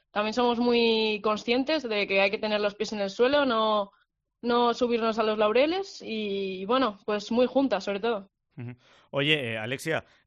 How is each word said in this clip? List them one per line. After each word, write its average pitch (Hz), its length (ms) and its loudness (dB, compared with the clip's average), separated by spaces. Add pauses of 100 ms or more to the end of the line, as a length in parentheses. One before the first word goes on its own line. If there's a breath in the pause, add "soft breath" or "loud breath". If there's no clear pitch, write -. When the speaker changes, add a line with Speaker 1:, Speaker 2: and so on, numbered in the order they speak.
(120)
Speaker 1:
También 214 220 -2
somos 240 260 2
muy 226 600 2
conscientes 240 640 0
de 214 240 -2
que 190 140 2
hay 196 100 4
que 214 80 -4
tener 214 220 -2
los 208 160 -2
pies 214 160 -6
en 214 80 -4
el 196 100 -4
suelo, 269 340 4
no, 220 460 0 (500 soft breath)
no 240 320 2
subirnos 226 460 0
a 226 60 2
los 214 120 0
laureles 277 640 2
y, 196 640 -6
bueno, 226 380 0
pues 208 280 -4
muy 247 140 4
juntas, 247 380 0
sobre 202 160 -6
todo. 208 300 -4 (260)
Speaker 2:
Ujú. 123 180 -12 (360 soft breath)
Oye, 143 420 0
eh, 110 60 -4
Alexia, 131 460 -6 (220 soft breath)